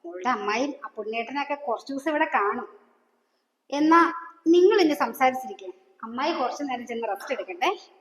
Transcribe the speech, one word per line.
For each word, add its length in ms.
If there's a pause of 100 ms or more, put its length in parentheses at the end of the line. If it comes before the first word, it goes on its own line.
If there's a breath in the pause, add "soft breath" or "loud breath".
മോളുടെ 240
അമ്മായും 420 (140)
അപ്പുണ്ണിയേട്ടനൊക്കെ 680
കുറച്ചു 380
ദിവസം 160
ഇവിടെ 240
കാണും. 340 (1000)
എന്നാ 300 (480)
നിങ്ങൾ 340
ഇനി 220
സംസാരിച്ചിരിക്കേ, 680 (340)
അമ്മായി 300
കുറച്ചു 300
നേരം 240
ചെന്ന് 200
റെസ്റ്റ് 280
എടുക്കട്ടെ. 340 (320)